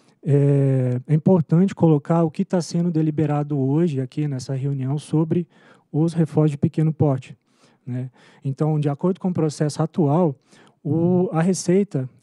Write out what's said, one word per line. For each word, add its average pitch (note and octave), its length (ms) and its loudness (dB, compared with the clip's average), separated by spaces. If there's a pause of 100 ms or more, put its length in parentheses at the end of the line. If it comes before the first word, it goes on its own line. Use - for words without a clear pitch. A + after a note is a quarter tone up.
(220)
é, C#3 840 2
é D3+ 80 2
importante F#3 600 2
colocar E3 480 2
o D#3+ 80 0
que G3 140 -6
tá F3+ 160 -2
sendo E3+ 300 -2
deliberado D3 680 -2
hoje C#3+ 400 0
aqui D3 300 -6
nessa C3+ 260 -6
reunião C#3 440 -4
sobre D#3+ 500 -2 (420)
os E3 220 0
reforços D#3 380 0
de C#3+ 80 -8
pequeno D#3+ 340 0
porte, C#3 420 -2 (520)
né? B2+ 240 -8 (340)
Então, D3+ 340 -2
de D3 120 0
acordo F3+ 300 -2
com F#3+ 80 -4
o F3+ 40 -2
processo D#3 500 -2
atual, D#3+ 520 2 (480)
o, F3 500 0
a E3 100 0
receita, F3 640 0 (140)